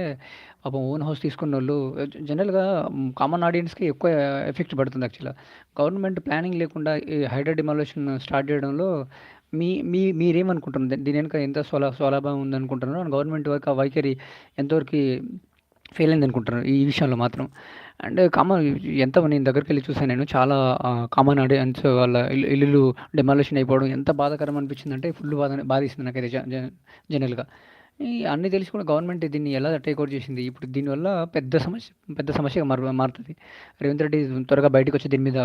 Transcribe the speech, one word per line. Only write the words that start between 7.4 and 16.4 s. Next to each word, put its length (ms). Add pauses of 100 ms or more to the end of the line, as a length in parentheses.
డిమాలిషన్ 500 (140)
స్టార్ట్ 280
చేయడంలో 400 (640)
మీ, 180 (140)
మీ, 200 (120)
మీరేమనుకుంటున్నారు? 760
దీ-, 120
దీని 160
వెనక 240
ఎంత 220
స్వలా-, 300
స్వలాభం 460
ఉందనుకుంటున్నారు? 600
And 120
గవర్నమెంట్ 380
యొక్క 260
వైఖరి 380 (440)
ఎంతవరకు 440 (880)
ఫెయిల్ 200
అయిందనుకుంటున్నారు 560